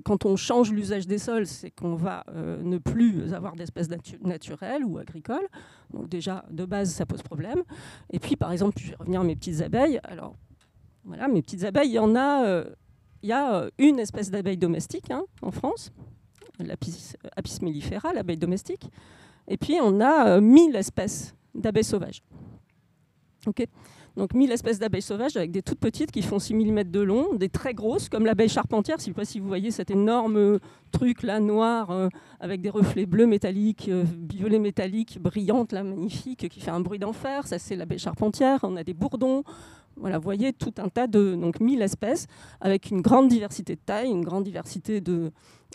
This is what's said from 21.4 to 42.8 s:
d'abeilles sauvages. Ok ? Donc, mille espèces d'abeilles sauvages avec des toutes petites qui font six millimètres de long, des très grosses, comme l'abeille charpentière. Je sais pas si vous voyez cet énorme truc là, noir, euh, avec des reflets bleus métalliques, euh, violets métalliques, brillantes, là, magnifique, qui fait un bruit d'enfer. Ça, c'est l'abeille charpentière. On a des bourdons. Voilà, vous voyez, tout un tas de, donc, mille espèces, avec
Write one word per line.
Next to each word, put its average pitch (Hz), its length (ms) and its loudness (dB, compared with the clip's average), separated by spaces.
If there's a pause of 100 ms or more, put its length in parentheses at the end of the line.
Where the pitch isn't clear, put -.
d'abeilles 110 300 0
sauvages. - 380 -4 (1200)
Ok ? - 180 -2 (520)
Donc, 196 180 -2
mille 262 160 6
espèces 226 300 -2
d'abeilles 196 200 0
sauvages 233 360 -4
avec 175 160 -2
des 190 100 -2
toutes - 160 -4
petites - 320 -2
qui 214 120 -2
font 202 180 -2
six - 120 -6
millimètres 214 380 2
de 190 100 0
long, 240 340 2
des 190 140 0
très - 240 -4
grosses, 226 360 -2
comme 220 180 2
l'abeille 214 220 4
charpentière. 240 500 0
Je - 60 -10
sais 190 80 -6
pas 208 120 -6
si 214 140 -8
vous 190 80 -6
voyez 190 240 -2
cet 208 220 -4
énorme 208 640 4 (320)
truc 247 320 2
là, 208 160 -2
noir, 214 540 2
euh, 185 160 2 (320)
avec 185 200 -6
des 202 100 -4
reflets 196 360 2
bleus 214 220 6
métalliques, 208 600 2
euh, 180 160 2 (240)
violets 202 300 2
métalliques, 202 640 -2
brillantes, 208 480 0
là, 196 140 -4
magnifique, 196 640 -6
qui - 120 -14
fait - 120 -6
un 170 80 -2
bruit 180 180 -4
d'enfer. 269 480 -6
Ça, 175 140 -6
c'est - 160 -8
l'abeille 175 240 -6
charpentière. 240 640 2
On 190 100 -4
a 170 80 -8
des 180 120 -6
bourdons. 262 500 0 (500)
Voilà, 180 240 -4
vous 156 60 -6
voyez, 202 280 0
tout - 260 -8
un 208 100 -6
tas 240 180 0
de, 202 280 4
donc, 170 260 -2
mille 240 220 2
espèces, 208 440 -2 (340)
avec 196 300 0